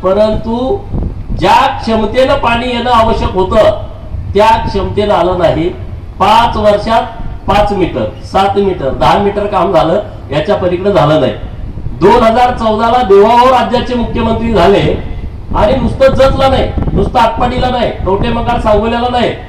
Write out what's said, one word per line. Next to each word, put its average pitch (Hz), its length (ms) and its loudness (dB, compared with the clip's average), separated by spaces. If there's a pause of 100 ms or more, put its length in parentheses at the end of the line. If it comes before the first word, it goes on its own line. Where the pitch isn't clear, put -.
परंतु 220 720 0 (600)
ज्या 233 420 2
क्षमतेनं 226 540 0
पाणी 240 320 -2
येणं 240 240 -2
आवश्यक 226 380 2
होतं, 190 540 2 (500)
त्या 208 140 4 (200)
क्षमतेनं 196 460 -2
आलं 175 260 0
नाही. 160 300 0 (500)
पाच 220 380 4
वर्षात 208 440 2 (460)
पाच 202 240 2
मीटर, 147 320 -2 (200)
सात 202 340 0
मीटर, 180 320 0
दहा 156 280 2
मीटर 202 280 -2
काम 190 280 0
झालं, 165 280 2 (300)
याच्या 156 240 0
पलीकडे 185 360 -2
झालं 156 300 2
नाही. 117 100 0 (680)
दोन 226 220 6
हजार 247 340 4
चौदा 220 320 0
ला 247 140 2
देवाभाऊ 220 440 6
राज्याचे 240 480 0
मुख्यमंत्री 226 580 -2
झाले 180 500 2 (520)
आणि 262 200 2
नुसतं 269 380 2
जतला 269 340 2
नाही, - 220 0 (240)
नुसतं 196 260 0
आटपाडीला 247 500 0
नाही, 233 220 -2 (140)
कवठे 202 560 -2
सांगोल्याला 226 500 0
नाही 233 220 -2 (160)